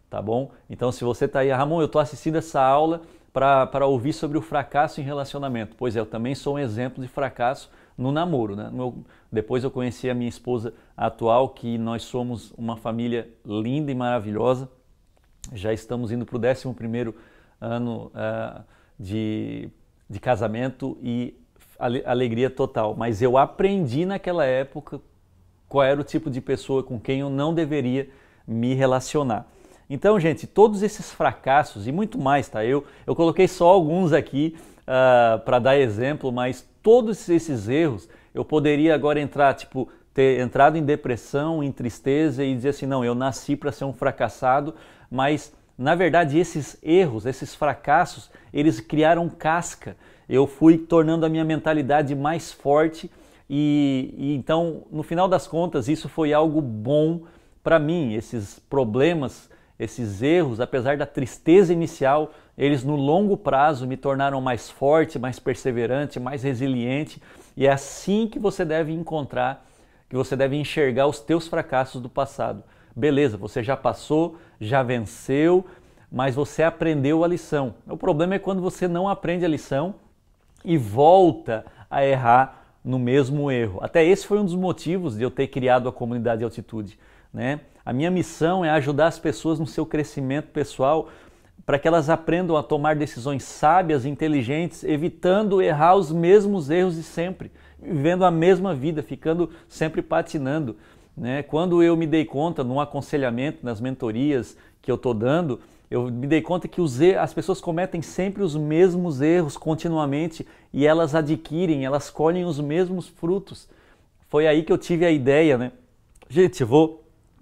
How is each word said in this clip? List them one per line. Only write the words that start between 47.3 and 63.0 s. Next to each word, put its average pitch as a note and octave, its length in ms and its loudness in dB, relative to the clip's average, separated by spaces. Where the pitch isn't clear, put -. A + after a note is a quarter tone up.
fracassos, D3+ 720 0
eles D3+ 260 2
criaram D#3+ 500 2
casca. - 640 -4
Eu C3 180 4
fui D#3+ 320 6
tornando D#3+ 480 2
a D#3+ 40 2
minha D#3+ 160 0
mentalidade D3 680 0
mais D3 380 -4
forte D#3+ 580 0
e, C#3+ 680 0
e D3 180 -4
então, D#3 560 -2
no D3+ 100 -6
final F3+ 280 0
das F3+ 180 0
contas, D#3 400 -2
isso D3+ 220 -4
foi D3+ 240 0
algo D#3 280 2
bom D3 600 0
pra E3 160 4
mim. D3+ 360 -2
Esses A2 440 -8
problemas, C3+ 920 -2
esses A2 420 -8
erros, C#3+ 380 2
apesar C3 380 -2
da C#3+ 80 -4
tristeza E3 640 4
inicial, D3+ 600 0
eles C3+ 260 0
no D3 140 -2
longo F3+ 400 2